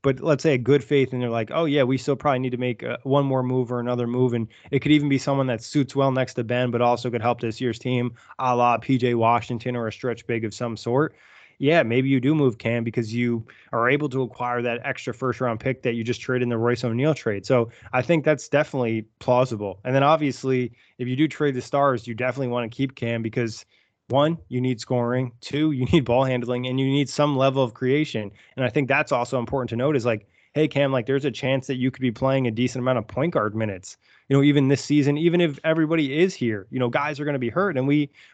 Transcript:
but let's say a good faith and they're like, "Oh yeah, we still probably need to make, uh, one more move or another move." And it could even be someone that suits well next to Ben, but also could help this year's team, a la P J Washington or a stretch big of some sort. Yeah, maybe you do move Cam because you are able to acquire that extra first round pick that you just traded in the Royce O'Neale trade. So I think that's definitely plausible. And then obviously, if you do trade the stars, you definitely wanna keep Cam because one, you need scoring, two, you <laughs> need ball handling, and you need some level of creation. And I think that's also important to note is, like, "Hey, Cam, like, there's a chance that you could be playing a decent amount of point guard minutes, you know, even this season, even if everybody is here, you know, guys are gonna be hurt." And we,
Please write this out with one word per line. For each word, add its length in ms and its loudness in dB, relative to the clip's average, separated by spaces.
but 200 0
let's 200 2
say 140 4
a 20 2
good 260 4
faith 300 2
and 80 -2
they're 80 -2
like, 240 -2
"Oh 120 0
yeah, 180 2
we 160 2
still 160 0
probably 240 0
need 100 -2
to 80 -6
make, 240 -4
uh, 220 -6
one 220 2
more 180 0
move 280 0
or 80 -4
another 280 -2
move." 260 2
And 140 -2
it 80 0
could 120 0
even 160 4
be 120 2
someone 260 0
that 160 -2
suits 340 -2
well 160 2
next 220 -2
to 100 -4
Ben, 280 -2
but 100 0
also 300 2
could 100 -4
help 200 0
this 200 -6
year's 160 -2
team, 340 -2
a 160 0
la 240 4
P 180 0
J 160 2
Washington 600 0
or 100 -6
a 60 -4
stretch 340 -8
big 200 -4
of 100 -6
some 200 -6
sort. 400 0
Yeah, 240 4
maybe 260 0
you 100 4
do 160 2
move 220 2
Cam 260 -2
because 300 -4
you 320 -2
are 160 0
able 220 2
to 140 -4
acquire 400 -4
that 200 -2
extra 300 -6
first 260 -4
round 200 -2
pick 240 -4
that 100 0
you 100 -4
just 160 -4
traded 240 -2
in 60 -2
the 80 -2
Royce 260 0
O'Neale 300 0
trade. 320 -4
So 240 2
I 80 2
think 240 2
that's 240 0
definitely 560 0
plausible. 680 0
And 100 0
then 80 4
obviously, 680 2
if 100 -6
you 80 -2
do 140 2
trade 240 0
the 80 -4
stars, 460 0
you 80 -8
definitely 320 -4
wanna 200 -2
keep 280 -4
Cam 260 -4
because 420 -4
one, 280 2
you 120 -4
need 180 -2
scoring, 520 -2
two, 300 -2
you 140 -2
<laughs> 80 0
need 120 6
ball 200 2
handling, 420 -2
and 120 -2
you 60 2
need 240 0
some 280 0
level 260 2
of 100 -2
creation. 580 -2
And 100 -2
I 40 2
think 180 0
that's 240 0
also 280 0
important 300 -4
to 60 -4
note 200 0
is, 100 0
like, 220 -2
"Hey, 140 2
Cam, 240 0
like, 160 -2
there's 180 0
a 60 0
chance 360 -2
that 100 -4
you 120 0
could 120 -10
be 100 0
playing 340 0
a 60 0
decent 320 -2
amount 160 2
of 80 -10
point 260 -4
guard 220 0
minutes, 420 -6
you 100 2
know, 60 6
even 240 4
this 160 2
season, 340 2
even 240 2
if 220 0
everybody 560 0
is 160 2
here, 340 -4
you 100 -6
know, 100 0
guys 300 -2
are 60 -6
gonna 140 -2
be 100 -2
hurt." 280 -2
And 100 -2
we, 220 0